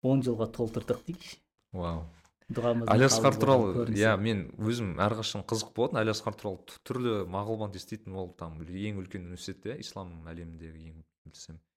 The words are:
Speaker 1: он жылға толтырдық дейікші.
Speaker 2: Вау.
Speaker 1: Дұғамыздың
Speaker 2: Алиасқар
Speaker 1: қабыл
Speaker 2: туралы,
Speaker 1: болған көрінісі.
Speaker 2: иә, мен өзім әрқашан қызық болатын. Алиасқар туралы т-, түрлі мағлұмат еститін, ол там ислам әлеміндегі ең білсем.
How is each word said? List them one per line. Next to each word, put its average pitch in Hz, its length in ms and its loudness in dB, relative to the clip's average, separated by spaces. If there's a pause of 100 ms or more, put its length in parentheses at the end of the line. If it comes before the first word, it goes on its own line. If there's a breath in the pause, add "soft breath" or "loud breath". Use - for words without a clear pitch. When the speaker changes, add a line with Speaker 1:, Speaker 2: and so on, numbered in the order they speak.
Speaker 1:
он 135 180 6
жылға 113 300 0
толтырдық 107 560 -2
дейікші. - 300 -12 (360)
Speaker 2:
Вау. 85 300 -4 (500)
Speaker 1:
Дұғамыздың 117 400 2
Speaker 2:
Алиасқар 131 400 8
Speaker 1:
қабыл - 80 -2
Speaker 2:
туралы, 123 320 6
Speaker 1:
болған 120 140 0
көрінісі. 107 180 4
Speaker 2:
иә, 107 160 6
мен 104 380 0
өзім 107 380 -2
әрқашан 107 480 0
қызық - 280 -4
болатын. 123 240 0
Алиасқар 110 400 0
туралы 95 300 -6
т-, - 180 -20
түрлі 117 400 0
мағлұмат 104 500 -4
еститін, 98 400 -12
ол 92 220 -6
там 80 240 -10
ислам 90 1700 -10
әлеміндегі 82 680 -14
ең 80 100 -20 (220)
білсем. - 340 -18 (160)